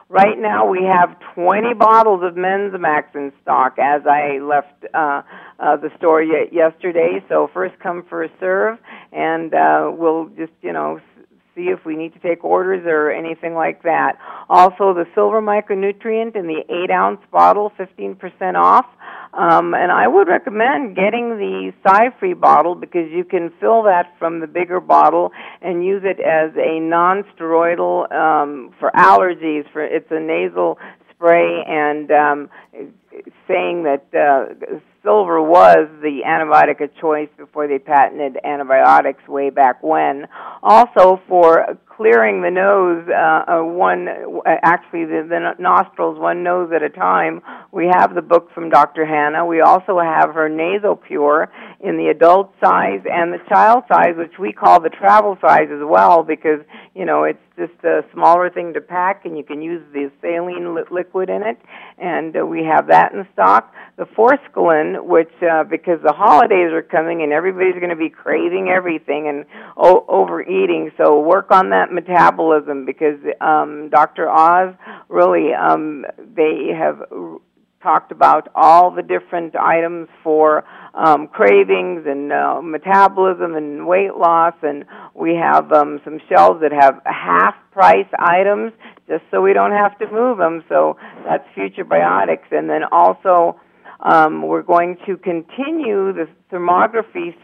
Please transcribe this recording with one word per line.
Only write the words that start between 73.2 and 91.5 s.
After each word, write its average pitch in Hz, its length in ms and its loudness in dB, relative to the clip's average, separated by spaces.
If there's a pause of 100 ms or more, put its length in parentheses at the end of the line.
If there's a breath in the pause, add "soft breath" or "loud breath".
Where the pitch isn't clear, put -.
um, 151 480 -2
Doctor 156 400 0
Oz, 175 460 4 (340 loud breath)
really, 175 460 2
um, 156 500 -2 (140)
they 156 580 -4
have 151 340 -4
r-, - 280 -14 (440)
talked - 300 -2
about 151 420 2
all 170 360 6
the 175 120 -6
different 175 540 -6
items 165 520 -2 (140)
for, 156 420 2 (300 loud breath)
um, 151 340 2
cravings 190 800 2
and, 143 260 -6
uh, 143 280 -2
metabolism 185 920 0
and 151 320 -8
weight 185 300 0
loss, 170 460 2
and 143 220 -6 (300 loud breath)
we 165 200 -2
have, 151 380 0
um, 147 320 0
some 151 240 -14
shelves 175 320 4
that 147 120 0
have 135 340 4
half 180 480 -2 (180)
price 190 360 4 (100)
items 202 540 0 (360 loud breath)
just 160 220 -6
so 190 100 0
we 190 120 4
don't 202 200 0
have 202 260 0
to 214 140 -8
move 233 280 -2
'em. 165 280 -2
So 156 280 0 (280 loud breath)
that's - 200 -4 (100)